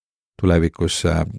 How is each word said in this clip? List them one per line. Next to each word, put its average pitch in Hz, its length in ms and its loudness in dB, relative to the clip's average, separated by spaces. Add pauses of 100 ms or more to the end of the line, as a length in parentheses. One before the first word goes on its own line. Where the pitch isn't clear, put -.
(400)
tulevikus, 85 580 0 (100)
äh, 80 140 0 (160)